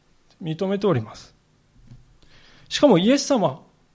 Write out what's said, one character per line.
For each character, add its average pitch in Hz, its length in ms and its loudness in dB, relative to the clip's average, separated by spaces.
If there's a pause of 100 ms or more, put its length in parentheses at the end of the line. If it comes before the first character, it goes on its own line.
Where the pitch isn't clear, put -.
(420)
認 165 260 -6
め 202 100 -2
て 202 80 -4
お 190 60 2
り 131 80 0
ま 110 140 -12
す。 - 200 -20 (1300)
し - 120 -8
か 294 80 6
も 196 100 6
イ 190 120 2
エ 277 60 4
ス 285 100 -2
様、 180 360 -2 (320)